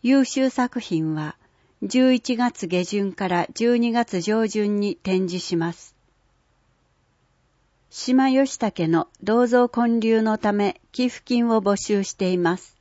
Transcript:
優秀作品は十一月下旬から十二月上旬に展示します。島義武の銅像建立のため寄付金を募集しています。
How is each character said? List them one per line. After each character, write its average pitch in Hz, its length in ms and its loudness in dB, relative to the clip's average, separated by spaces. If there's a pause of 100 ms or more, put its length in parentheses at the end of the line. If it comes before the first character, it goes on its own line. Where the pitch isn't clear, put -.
優 269 200 4
秀 262 280 0
作 247 280 -4
品 156 360 -2
は 151 200 -8 (460)
十 254 320 2
一 247 240 -2
月 233 300 -4
下 175 180 0
旬 202 260 -2
か 190 160 -6
ら 175 280 -2
十 240 220 2
二 233 140 0
月 226 300 -2
上 214 260 0
旬 208 320 -2
に 202 160 -2
展 190 320 -2
示 175 120 -6
し 175 160 -6
ま 165 180 -2
す。 - 220 -20 (1900)
島 262 400 2
義 262 280 2
武 185 300 -2
の 165 200 0 (160)
銅 233 240 2
像 247 200 4
建 233 320 0
立 226 220 2
の 220 160 0
た 208 140 -2
め 202 280 -2 (120)
寄 254 180 -2
付 - 160 -12
金 233 240 0
を 220 100 2
募 202 160 2
集 202 280 -2
し - 100 -10
て 185 160 -2
い 180 80 0
ま 175 200 0
す。 - 240 -20